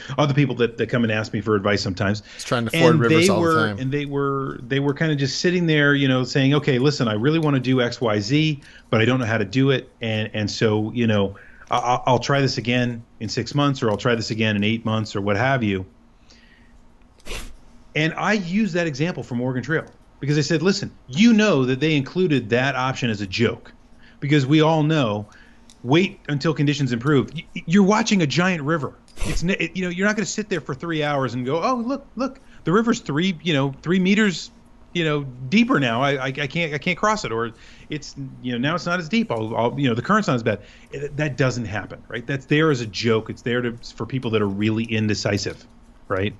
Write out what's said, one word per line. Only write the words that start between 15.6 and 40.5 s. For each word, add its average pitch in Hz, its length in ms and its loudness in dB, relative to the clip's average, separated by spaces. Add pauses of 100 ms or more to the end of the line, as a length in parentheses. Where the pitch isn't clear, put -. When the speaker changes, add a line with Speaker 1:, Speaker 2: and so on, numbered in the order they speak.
Speaker 1:
you. 95 220 -2 (2000)
And 156 200 0
I 180 200 -2
use 190 380 -2
that 175 140 0
example 147 360 -4
from 120 180 -6
Oregon 127 220 -4
Trail. 147 220 -2 (400)
Because 147 140 2
I - 20 2
said, 151 220 0
"Listen, 185 280 0 (160)
you 202 280 4
know 196 320 4
that 127 140 -2
they 156 160 2
included 139 520 0
that 127 260 2
option 127 360 -2
as 101 100 -4
a 104 60 -6
joke, 95 460 -2 (480)
because 143 260 2
we 151 160 4
all 156 200 4
know, 120 440 0 (560)
wait 156 360 2 (120)
until 147 240 0
conditions 143 400 0
improve." 123 400 0
Y-, 160 100 -12 (100)
y-, 180 120 -12
you're 196 160 4
watching 208 400 4
a 156 40 2
giant 175 360 0
river. 139 320 -2 (240)
It's - 240 0
ne-, 170 180 0
it, 165 160 -6
you 185 60 -4
know, 180 80 -4
you're 180 160 0
not 208 100 2
gonna 214 80 -2
sit 208 240 -6
there 165 140 -4
for 143 120 -6
three 160 280 -4
hours 139 320 0
and 123 100 -4
go, 151 180 -2
"Oh, 247 120 0
look, 254 320 -6 (100)
look, 254 240 -6 (240)
the 160 80 0
river's 226 280 2
three, 165 420 -2
you 170 100 0
know, 139 300 0
three 180 180 2
meters, 196 500 2 (440)
you 170 100 0
know, 147 200 0 (260)
deeper 233 280 4
now. 120 220 2
I, 139 140 2
I, 131 120 -4
I 139 200 -4
can't, 160 260 -4
I 147 60 -4
can't 175 200 -2
cross 214 280 0
it." 113 40 -4
Or 113 220 -4 (380)
it's, 151 240 -10 (260)
you 123 120 -6
know, 120 60 -4
"Now 143 160 0
it's 165 120 -4
not 175 120 -2
as 160 120 -8
deep. 226 200 0
I'll, 110 240 -4
I'll, 120 240 0
you 143 120 2
know, 113 40 2
the 117 80 -4
current's 202 260 2
not 139 80 2
as 113 60 -4
bad." 110 180 0 (300)